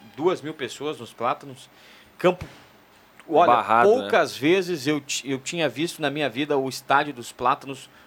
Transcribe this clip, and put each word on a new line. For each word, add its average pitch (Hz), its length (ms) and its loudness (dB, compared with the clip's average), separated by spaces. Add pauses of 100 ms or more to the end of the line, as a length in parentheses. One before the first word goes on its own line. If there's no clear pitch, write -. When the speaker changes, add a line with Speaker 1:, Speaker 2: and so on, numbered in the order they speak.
(160)
Speaker 1:
duas 156 260 -2
mil 151 120 -10
pessoas 143 440 -8
nos 117 140 -16
Plátanos. 131 580 -6 (480)
Campo, 180 280 0 (840)
olha, 156 240 6
Speaker 2:
Barrado, 113 360 4
né? 233 120 6
Speaker 1:
poucas 147 360 0
vezes 170 500 0
eu 147 140 0
ti-, - 280 -8
eu 135 80 -2
tinha 160 300 -4
visto 151 340 -6
na 143 80 0
minha 143 200 -4
vida 143 280 -2
o 135 120 0
Estádio 139 440 0
dos 117 180 -14
Plátanos 131 580 -4 (180)